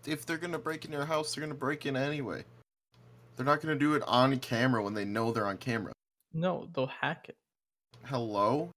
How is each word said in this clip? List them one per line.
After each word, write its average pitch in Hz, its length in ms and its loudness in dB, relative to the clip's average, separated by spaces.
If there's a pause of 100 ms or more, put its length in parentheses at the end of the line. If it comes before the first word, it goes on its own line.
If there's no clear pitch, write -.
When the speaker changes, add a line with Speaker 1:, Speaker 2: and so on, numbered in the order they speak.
Speaker 1:
if 151 180 -4
they're 160 140 -4
gonna 170 200 -4
break 156 260 -6
into 151 120 -6
your 143 80 -2
house, 156 300 -2
they're 151 80 -6
gonna 151 100 -6
break 143 320 -2
in 139 100 0
anyway. 135 500 -2 (880)
They're 127 100 -4
not 147 160 4
gonna 156 160 0
do 147 160 4
it 147 100 2
on 127 360 6
camera 123 440 2
when 101 120 -2
they 101 100 -2
know 113 260 0
they're 113 160 0
on 98 100 -4
camera. 113 360 -4 (400)
Speaker 2:
No, 170 400 -2
they'll 131 140 0
hack - 420 -6
it. - 60 -16 (720)
Speaker 1:
Hello? 120 720 2